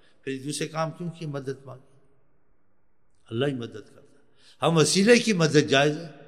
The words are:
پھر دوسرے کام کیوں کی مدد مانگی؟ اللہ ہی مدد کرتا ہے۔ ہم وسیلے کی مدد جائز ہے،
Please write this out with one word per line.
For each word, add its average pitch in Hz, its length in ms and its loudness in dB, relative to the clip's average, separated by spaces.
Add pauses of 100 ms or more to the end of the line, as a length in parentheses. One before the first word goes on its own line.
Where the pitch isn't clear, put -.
(240)
پھر 135 200 -8
دوسرے 147 240 -8
کام 156 220 -6
کیوں 170 200 -10
کی 165 160 -14
مدد 135 380 -10
مانگی؟ 127 320 -20 (1300)
اللہ 120 160 -2
ہی 147 80 -4
مدد 117 180 -12
کرتا - 280 -20
ہے۔ - 320 -20 (300)
ہم 165 140 2
وسیلے 196 420 6
کی 220 140 0
مدد 151 360 2
جائز 147 280 2
ہے، 165 100 -12 (220)